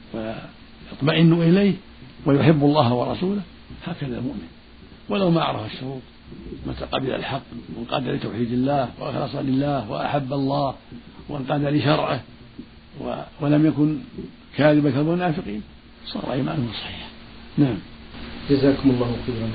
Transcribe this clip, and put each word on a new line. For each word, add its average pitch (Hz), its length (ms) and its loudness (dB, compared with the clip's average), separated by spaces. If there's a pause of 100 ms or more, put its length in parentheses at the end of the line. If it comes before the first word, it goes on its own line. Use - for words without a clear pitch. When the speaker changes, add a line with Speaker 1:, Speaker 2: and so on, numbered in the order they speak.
(140)
Speaker 1:
ويطمئن 156 1300 2
إليه 185 320 6 (520)
ويحب 139 380 6
الله 143 300 6
ورسوله، 175 480 0 (440)
هكذا 135 320 -8
المؤمن 120 300 -8 (640)
ولو 196 220 2
ما 165 100 4
عرف 117 320 -4
الشروط، 131 280 -10 (680)
متى - 180 -8
قبل 67 260 -4
الحق - 300 -6 (360)
وانقاد 127 300 -4
لتوحيد 117 440 -4
الله 131 380 0 (100)
وأخلص 139 360 -6
لله 135 560 -2
وأحب 143 420 -4
الله 139 420 -2 (540)
وانقاد 143 360 -2
لشرعه 147 560 2 (800)
و-، 123 200 -6 (200)
ولم 151 240 6
يكن 151 320 4 (600)
كاذبا 147 340 6
كالمنافقين، 175 720 0 (440)
صار - 280 -6
إيمانه 139 400 -2
صحيحا. - 340 -12 (500)
نعم. 127 200 4 (720)
Speaker 2:
جزاكم 139 400 4
الله 120 280 2 (100)
خيرا 113 280 -4